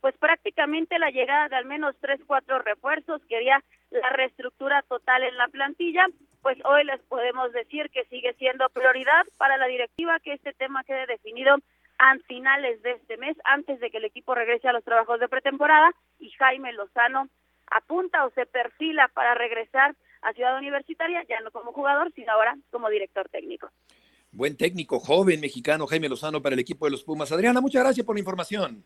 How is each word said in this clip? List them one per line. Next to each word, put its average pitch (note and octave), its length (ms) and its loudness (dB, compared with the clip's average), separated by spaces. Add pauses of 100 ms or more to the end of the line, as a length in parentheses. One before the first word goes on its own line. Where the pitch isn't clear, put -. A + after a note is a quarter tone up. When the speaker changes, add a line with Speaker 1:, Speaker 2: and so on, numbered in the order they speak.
Speaker 1:
pues, C4 160 0
prácticamente D#4+ 800 0
la D#4+ 120 2
llegada C#4 380 0
de C4+ 80 -6
al B3+ 100 -4
menos C#4+ 340 -6
tres, C#4 260 -4
cuatro C4 320 -2
refuerzos, C#4+ 680 -4
quería B3+ 340 2 (280)
la B3 200 -2
reestructura C4+ 800 -2
total B3+ 360 0
en B3+ 120 -4
la B3 120 0
plantilla. D#4 580 0 (340)
Pues C4 240 -2
hoy D4 200 6
les C4+ 180 -4
podemos B3 500 -4
decir D4 380 -6
que B3+ 160 -6
sigue B3 280 -6
siendo C4 360 -2
prioridad C4 540 4 (120)
para C4+ 220 2
la C4 80 2
directiva B3+ 540 -4
que - 120 -10
este C#4 220 -10
tema C4+ 280 -6
quede C4 240 -6
definido B3 500 2 (420)
a C4+ 180 6 (100)
finales B3+ 560 -2
de B3 100 -4
este A3+ 240 -10
mes, C#4 280 -6
antes C#4 340 0
de A#3 120 -6
que A3 80 -10
el A3 60 -6
equipo B3 300 -6
regrese A#3+ 320 0
a B3 60 4
los A#3 100 0
trabajos A#3 380 2
de B3 80 -2
pretemporada, D4 640 6 (260)
y - 120 -20
Jaime C4 420 0
Lozano A#3+ 560 0 (420)
apunta E4 560 0
o A#3 40 -4
se B3 140 -4
perfila C#4 680 0
para A#3+ 200 2
regresar A#3 600 0 (280)
a A3 100 -4
Ciudad B3+ 260 -2
Universitaria, D#4+ 680 -6
ya A#3 140 -6
no A3 100 -14
como A#3 200 -14
jugador, C#4+ 440 0
sino A3+ 160 -6
ahora A3+ 240 2 (160)
como A#3 180 -6
director G3 380 -4
técnico. - 420 -14 (640)
Speaker 2:
Buen C#3+ 240 -4
técnico, D#3+ 420 -2
joven E3 420 4
mexicano, D3 460 -2
Jaime D#3 220 -2
Lozano, D3 340 -6
para C3+ 120 0
el B2+ 60 0
equipo D3+ 260 -4
de C#3+ 40 2
los C3+ 140 -8
Pumas. D3+ 260 -6
Adriana, A#3 300 2
muchas C4 240 2
gracias B3+ 200 2
por G#3+ 120 -4
la G#3 40 -2
información. F3 640 -6